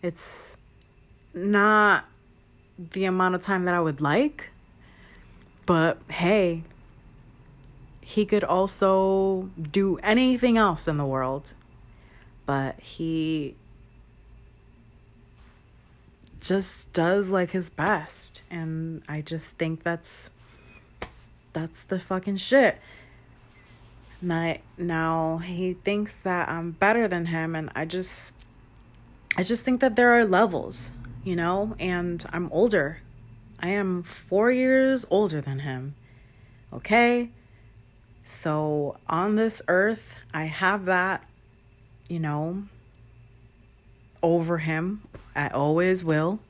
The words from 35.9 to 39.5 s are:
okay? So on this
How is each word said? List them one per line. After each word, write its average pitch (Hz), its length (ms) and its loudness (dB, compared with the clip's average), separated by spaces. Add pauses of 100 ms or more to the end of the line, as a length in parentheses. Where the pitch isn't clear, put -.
okay? 240 600 2 (920)
So 151 760 -2 (100)
on 190 280 0
this 220 320 0